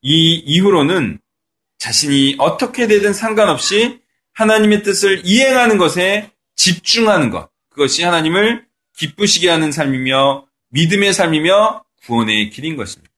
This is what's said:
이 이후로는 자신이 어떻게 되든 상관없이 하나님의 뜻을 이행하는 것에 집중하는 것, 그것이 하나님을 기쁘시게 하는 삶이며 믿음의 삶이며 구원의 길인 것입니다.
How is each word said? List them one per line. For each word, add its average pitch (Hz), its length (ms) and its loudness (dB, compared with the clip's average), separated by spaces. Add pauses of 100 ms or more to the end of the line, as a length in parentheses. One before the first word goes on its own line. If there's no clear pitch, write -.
이 160 320 2
이후로는 165 840 0 (580)
자신이 139 600 0
어떻게 220 500 -2
되든 208 240 2
상관없이 214 880 -2 (320)
하나님의 214 500 2
뜻을 196 420 0
이행하는 240 540 2
것에 185 540 -2 (240)
집중하는 185 760 0
것, 85 200 -10 (200)
그것이 143 320 -2
하나님을 175 640 0 (300)
기쁘시게 180 520 -2
하는 160 220 0
삶이며 135 760 -2 (220)
믿음의 190 420 0
삶이며 180 720 0 (180)
구원의 110 480 -2
길인 156 240 -10
것입니다. - 440 -14